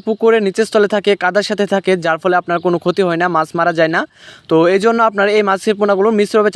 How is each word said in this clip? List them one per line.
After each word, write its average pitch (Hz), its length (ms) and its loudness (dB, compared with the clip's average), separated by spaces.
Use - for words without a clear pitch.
পুকুরের 226 420 2
নিচের 208 220 -2
স্থলে 208 260 2
থাকে, 202 160 0
কাদার 180 260 0
সাথে 202 240 -2
থাকে, 190 180 0
যার 165 160 0
ফলে 180 200 0
আপনার 175 240 -4
কোনো 175 180 0
ক্ষতি 175 240 -2
হয় 170 140 -2
না, 180 140 0
মাছ 156 220 -2
মারা 170 220 0
যায় 160 160 2
না। 185 60 0
তো 165 60 2
এই 196 120 2
জন্য 233 140 0
আপনার 208 180 0
এই 214 120 2
মাছের 196 300 -2
পোনাগুলো 202 300 0
মিশ্রভাবে 208 360 0